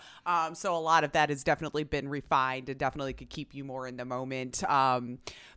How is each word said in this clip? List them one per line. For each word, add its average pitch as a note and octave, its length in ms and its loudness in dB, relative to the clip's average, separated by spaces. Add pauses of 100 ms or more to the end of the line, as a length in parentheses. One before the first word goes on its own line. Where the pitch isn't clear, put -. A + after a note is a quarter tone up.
(260)
Um, E3 300 0
so F#3 200 -2
a E3 40 0
lot D#3+ 240 6
of D3 80 0
that D3+ 180 4
has C#3+ 140 -2
definitely D3+ 400 0
been D3 240 -4
refined C3 600 0
and C3+ 100 -8
definitely C3+ 340 -2
could C3 160 -14
keep - 240 -10
you C#3 120 -10
more C3 200 -8
in B2 120 -10
the B2 80 -8
moment. B2+ 580 -4
Um, B2+ 560 2 (380)